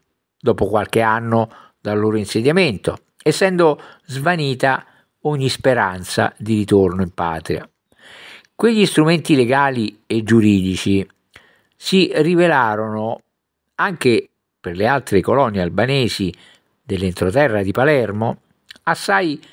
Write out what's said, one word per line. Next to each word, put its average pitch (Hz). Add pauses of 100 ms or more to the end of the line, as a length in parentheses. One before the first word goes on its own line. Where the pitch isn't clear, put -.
(380)
dopo 110
qualche 104
anno 113 (300)
dal 104
loro 107
insediamento, 120 (240)
essendo 170 (240)
svanita 135 (380)
ogni 139
speranza 110
di 110
ritorno 98
in 90
patria. 82 (880)
Quegli 214
strumenti 156
legali 127
e 113
giuridici 98 (680)
si -
rivelarono, 123 (560)
anche 147 (320)
per 87
le 101
altre 117
colonie 113
albanesi 104 (500)
dell'entroterra 98
di 95
Palermo, 117 (420)
assai 165 (120)